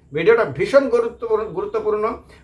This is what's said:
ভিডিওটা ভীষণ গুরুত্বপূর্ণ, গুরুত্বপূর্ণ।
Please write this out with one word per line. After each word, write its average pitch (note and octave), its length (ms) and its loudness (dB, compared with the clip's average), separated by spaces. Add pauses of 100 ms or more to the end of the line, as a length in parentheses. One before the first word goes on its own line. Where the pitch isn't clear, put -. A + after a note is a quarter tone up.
(140)
ভিডিওটা G3+ 320 4
ভীষণ C4 440 2
গুরুত্বপূর্ণ, A3+ 560 -2
গুরুত্বপূর্ণ। G#3 580 -4 (400)